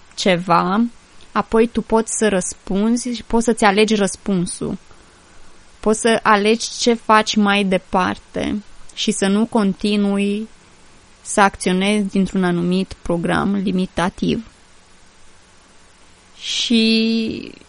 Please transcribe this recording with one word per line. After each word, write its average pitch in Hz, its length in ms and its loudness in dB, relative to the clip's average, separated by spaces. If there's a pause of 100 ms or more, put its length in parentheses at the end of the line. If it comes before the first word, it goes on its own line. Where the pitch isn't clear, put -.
(160)
ceva, 180 680 2 (500)
apoi 220 360 2
tu 226 140 -4
poți - 360 -2
să 220 120 2
răspunzi 202 800 -2
și 233 140 -8
poți 233 220 0
să-ți 233 180 2
alegi 214 320 4
răspunsul. 190 840 -2 (1000)
Poți 220 200 0
să 226 240 2
alegi 214 440 2 (120)
ce 240 140 2
faci 220 420 2
mai 202 280 2
departe 190 1000 -4 (320)
și - 180 -2
să - 160 -2
nu 208 180 2
continui 202 1000 -2 (760)
să - 200 -2
acționezi 196 680 0
dintr-un 190 340 0
anumit 180 580 0
program 170 540 -2
limitativ. 185 880 -4 (1900)
Și 226 1120 0 (180)